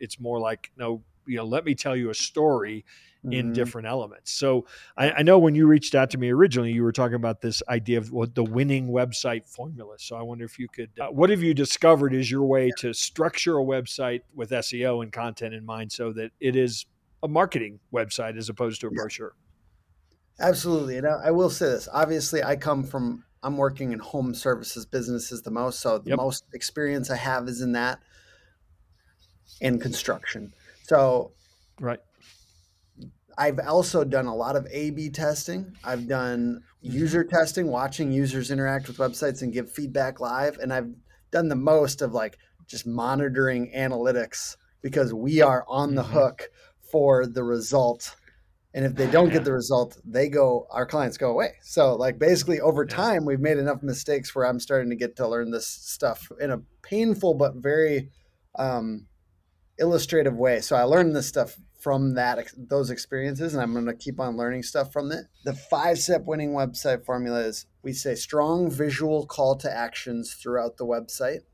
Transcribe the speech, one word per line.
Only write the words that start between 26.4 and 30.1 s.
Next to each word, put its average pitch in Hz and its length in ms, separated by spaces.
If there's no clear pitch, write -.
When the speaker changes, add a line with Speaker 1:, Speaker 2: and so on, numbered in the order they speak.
Speaker 2:
experience 143 580
I 127 60
have 127 320
is 123 140
in 123 100
that 120 280
and 123 180
construction. - 720